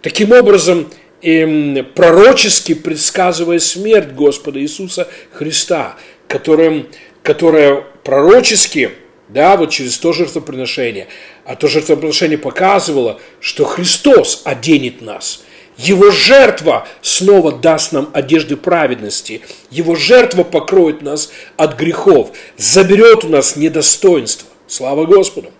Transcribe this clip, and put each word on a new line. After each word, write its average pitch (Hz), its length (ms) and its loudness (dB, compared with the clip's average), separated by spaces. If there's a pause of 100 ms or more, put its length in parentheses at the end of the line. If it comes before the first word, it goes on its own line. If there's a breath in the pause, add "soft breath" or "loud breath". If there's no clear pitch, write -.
Таким 214 300 0
образом, 185 580 4 (320 loud breath)
эм, 151 720 0
пророчески 185 800 2
предсказывая 170 840 -4
смерть 185 540 0
Господа 139 480 -2
Иисуса 175 480 -8 (240 loud breath)
Христа, 151 640 -6 (300 loud breath)
которым, 156 640 0 (340 loud breath)
которая 151 640 2 (180)
пророчески, 143 880 2 (380)
да, 156 280 2
вот 160 140 -2
через 127 280 -8
то 165 140 -2
жертвоприношение, 131 920 -8 (380 loud breath)
а 117 100 -14
то 151 140 -4
жертвоприношение 151 680 -2
показывало, 147 840 -2 (200 loud breath)
что - 240 -4
Христос - 800 0
оденет 135 560 -2
нас. 104 440 -14 (340 soft breath)
Его 190 320 4
жертва 202 760 2 (140 loud breath)
снова 185 520 2
даст 156 400 -2
нам 147 200 -4
одежды 151 440 -2
праведности. 123 840 -4 (300 loud breath)
Его 165 240 -4
жертва 180 480 2
покроет 160 600 0
нас 143 300 -8 (240 loud breath)
от 143 220 -2
грехов, 156 540 0 (260 loud breath)
заберёт 202 680 4
у 165 40 -10
нас 147 280 0
недостоинство. 156 920 -2 (180)
Слава 143 400 -4
Господу! 180 540 0